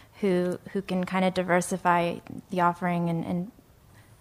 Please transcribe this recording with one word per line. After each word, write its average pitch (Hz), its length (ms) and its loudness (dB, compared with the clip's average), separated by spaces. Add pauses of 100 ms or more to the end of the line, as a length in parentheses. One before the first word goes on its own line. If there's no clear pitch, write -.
(200)
who, 180 400 0 (140)
who 196 80 -2
can 185 240 -2
kinda 185 260 2
diversify 180 840 2 (340)
the 180 100 0
offering 175 480 0
and, 165 160 -2
and 180 260 -4 (680)